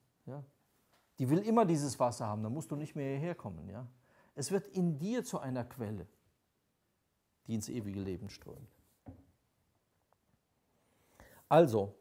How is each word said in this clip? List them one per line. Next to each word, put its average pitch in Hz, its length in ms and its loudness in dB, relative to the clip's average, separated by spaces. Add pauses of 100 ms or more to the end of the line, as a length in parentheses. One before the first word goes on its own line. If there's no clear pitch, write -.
(260)
Ja? 139 160 -10 (800)
Die 127 100 0
will 165 100 4
immer 220 260 4
dieses 147 340 2
Wasser 123 280 0
haben, 107 160 -2
da 110 60 -4
musst 139 220 -6
du 147 60 -4
nicht 147 180 -8
mehr 135 220 -4
hierher 165 180 -4
kommen. 87 320 -10
Ja? 107 180 -10 (500)
Es 143 160 -6
wird 196 160 0
in 175 300 2
dir 214 280 -2
zu - 140 -4
einer 127 260 -2
Quelle, 104 420 -6 (1400)
die 113 80 -4
ins 107 120 -4
ewige 104 320 -6
Leben 95 300 -6
strömt. - 420 -18 (2750)
Also, 113 520 8